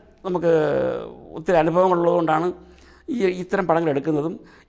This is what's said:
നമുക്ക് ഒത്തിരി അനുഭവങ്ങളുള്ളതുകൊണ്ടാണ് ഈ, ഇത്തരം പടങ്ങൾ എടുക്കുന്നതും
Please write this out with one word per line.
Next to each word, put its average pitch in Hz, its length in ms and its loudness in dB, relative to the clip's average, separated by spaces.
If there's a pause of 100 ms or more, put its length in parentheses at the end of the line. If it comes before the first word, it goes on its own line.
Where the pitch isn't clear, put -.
(260)
നമുക്ക് 170 260 0 (840)
ഒത്തിരി 170 240 0
അനുഭവങ്ങളുള്ളതുകൊണ്ടാണ് 170 840 2 (680)
ഈ, 240 40 -4 (240)
ഇത്തരം 190 260 -2
പടങ്ങൾ 165 260 2
എടുക്കുന്നതും 151 400 -2 (340)